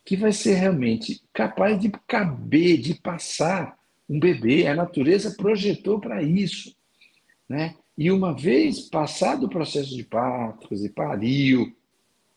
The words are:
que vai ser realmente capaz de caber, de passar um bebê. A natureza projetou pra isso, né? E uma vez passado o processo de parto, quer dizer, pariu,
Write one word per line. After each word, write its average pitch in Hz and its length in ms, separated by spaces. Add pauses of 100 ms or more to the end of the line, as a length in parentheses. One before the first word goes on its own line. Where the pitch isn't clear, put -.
que 190 120
vai 208 160
ser 202 220
realmente 160 680 (120)
capaz 196 460
de 208 120 (160)
caber, 160 720
de 143 160
passar 170 840 (320)
um 147 100
bebê. 151 480
A 143 80
natureza 175 580
projetou 202 680
pra 214 220
isso, 170 520 (720)
né? 156 260 (220)
E 160 140
uma 190 240
vez 226 460
passado - 680
o - 40
processo 139 440
de 120 100
parto, 120 640
quer 110 60
dizer, 101 160
pariu, 131 840 (600)